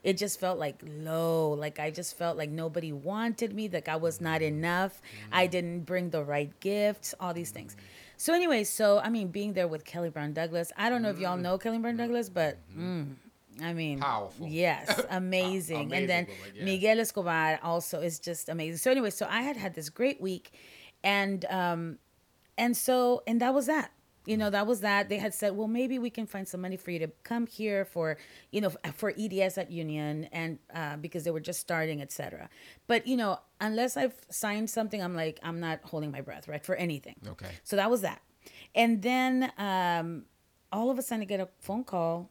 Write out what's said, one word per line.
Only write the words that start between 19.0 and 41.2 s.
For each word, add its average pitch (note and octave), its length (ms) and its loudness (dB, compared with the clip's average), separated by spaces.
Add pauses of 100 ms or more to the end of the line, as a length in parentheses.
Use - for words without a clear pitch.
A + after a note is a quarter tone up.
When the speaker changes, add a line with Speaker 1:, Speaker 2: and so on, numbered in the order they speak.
Speaker 1:
so - 180 -4
I A3 140 0
had C4+ 160 -2
had G3 160 -4
this D3+ 160 -8
great C4+ 320 0
week, F#3 300 -4 (520)
and, G3 420 2
um, E3+ 520 -2 (580)
and A#3+ 220 2
so, B3 480 4
and A3+ 160 2
that B3+ 140 4
was C4+ 100 4
that. D4+ 260 2 (340)
You G#3+ 120 0
know, G#3 120 2
Speaker 2:
Mm. - 20 2
Speaker 1:
that G#3 160 4
was A3+ 140 2
that. G3+ 280 4
They G#3 80 2
had G#3 160 0
said, G3+ 220 2
"Well, G#3+ 140 0
maybe B3+ 280 2
we A#3 140 0
can A3 160 -6
find F#3+ 200 -6
some F3+ 140 -6
money F#3 160 -4
for F3+ 140 -8
you E3+ 80 -2
to D#3+ 80 0 (160)
come A#3 240 0
here G3+ 360 0
for, D#3+ 340 0 (340)
you G#3 100 0
know, F#3+ 100 2 (120)
f-, C#3+ 120 -6
for G#3 200 0
E G#3+ 120 -4
D F#3+ 140 0
S F#3 160 2
at F3+ 140 -4
Union," D3+ 600 -4
and, E3 280 -4 (120)
uh, D3+ 260 -6
because D#3+ 260 -6
they E3+ 80 0
were D#3 80 -2
just E3 220 -6
starting, D#3+ 380 -2
et C#3 120 -10
cetera. - 360 -10 (380)
But, A#3 220 2
you B3+ 100 2
know, G#3 220 0 (200)
unless A3+ 380 0
I've C4 160 0 (160)
signed G#3+ 400 -2
something, A3 320 -2
I'm F3+ 140 -2
like, D#3+ 260 -2
I'm E3 180 -4
not D#3+ 240 -2
holding D3+ 280 -6
my C#3 100 -8
breath, D3 260 -12
right, D3+ 160 -8
for F#3 120 0
anything. D#3+ 400 -4 (120)
Speaker 2:
Okay. - 200 -12 (160)
Speaker 1:
So - 140 -4
that G3+ 120 4
was A#3+ 120 4
that. - 200 -4 (540)
And A3+ 260 6
then, B3+ 560 2
um, F3 680 0 (460)
all A#3 200 2
of B3+ 80 0
a - 20 -4
sudden A3 220 -4